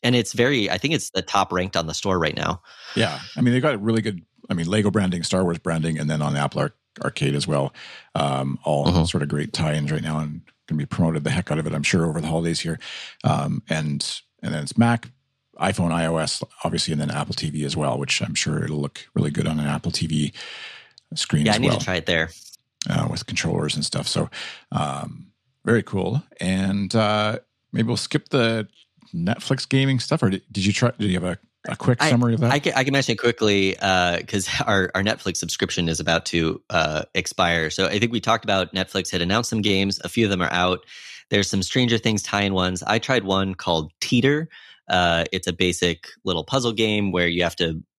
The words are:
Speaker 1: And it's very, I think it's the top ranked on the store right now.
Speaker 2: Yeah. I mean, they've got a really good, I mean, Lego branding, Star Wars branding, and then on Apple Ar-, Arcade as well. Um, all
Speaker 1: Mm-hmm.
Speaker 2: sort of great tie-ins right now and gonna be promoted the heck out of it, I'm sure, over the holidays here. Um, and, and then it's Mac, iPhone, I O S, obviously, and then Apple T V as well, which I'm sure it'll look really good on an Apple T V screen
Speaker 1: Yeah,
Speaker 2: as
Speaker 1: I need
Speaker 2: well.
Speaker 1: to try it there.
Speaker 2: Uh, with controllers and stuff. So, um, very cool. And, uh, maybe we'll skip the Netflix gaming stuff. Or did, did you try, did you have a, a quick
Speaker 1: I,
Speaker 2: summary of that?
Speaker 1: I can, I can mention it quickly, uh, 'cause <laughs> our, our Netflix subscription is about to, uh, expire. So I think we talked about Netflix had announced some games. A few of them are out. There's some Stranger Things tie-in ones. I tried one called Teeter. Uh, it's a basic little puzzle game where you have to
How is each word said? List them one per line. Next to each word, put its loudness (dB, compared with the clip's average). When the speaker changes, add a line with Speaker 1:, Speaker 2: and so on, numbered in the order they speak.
Speaker 1:
And 4
it's 0
very, 2
I -2
think 0
it's -4
the -2
top 0
ranked 0
on 0
the -6
store 0
right 2
now. -2
Speaker 2:
Yeah. 0
I 0
mean, 4
they've 4
got 2
a -4
really 2
good, -4
I -2
mean, -2
Lego 4
branding, 2
Star 2
Wars 0
branding, -2
and -2
then 0
on 0
Apple 0
Ar-, -2
Arcade -2
as -2
well. 0
Um, 0
all 0
Speaker 1:
Mm-hmm. 4
Speaker 2:
sort 0
of -4
great -4
tie-ins -2
right -4
now -4
and -6
gonna -2
be -2
promoted 0
the 0
heck -2
out 0
of -2
it, -4
I'm -2
sure, 2
over -2
the -4
holidays 0
here. -4
Um, 0
and, -2
and -4
then -4
it's -4
Mac, 2
iPhone, 0
I 0
O 0
S, -2
obviously, -2
and 0
then -2
Apple -4
T -4
V -4
as -4
well, -2
which -2
I'm -6
sure -2
it'll -4
look -8
really 2
good -2
on 0
an -2
Apple -2
T -2
V 0
screen 0
Speaker 1:
Yeah, 4
Speaker 2:
as 4
Speaker 1:
I 0
need 2
Speaker 2:
well. 2
Speaker 1:
to -2
try -2
it -2
there. 2
Speaker 2:
Uh, 0
with -6
controllers -2
and -4
stuff. -4
So, -2
um, -4
very 4
cool. -2
And, 0
uh, 2
maybe 0
we'll 0
skip -4
the 2
Netflix -2
gaming 4
stuff. 0
Or 4
did, -2
did -2
you 4
try, 2
did 0
you 0
have -6
a, -4
a -8
quick 2
Speaker 1:
I, 4
Speaker 2:
summary 4
of 2
that? 4
Speaker 1:
I 4
can, 0
I 4
can 0
mention 2
it -6
quickly, 2
uh, 2
'cause -2
<laughs> 0
our, 2
our 2
Netflix -2
subscription -2
is 0
about 2
to, 0
uh, 0
expire. 0
So 0
I 0
think 0
we -2
talked 0
about 0
Netflix -2
had -2
announced 0
some 0
games. 2
A -6
few 2
of 2
them 0
are 0
out. 0
There's 2
some 0
Stranger 2
Things 2
tie-in 0
ones. 0
I 0
tried 0
one 0
called -2
Teeter. 2
Uh, 4
it's -4
a -2
basic 0
little -2
puzzle 0
game 0
where 2
you 0
have 0
to -2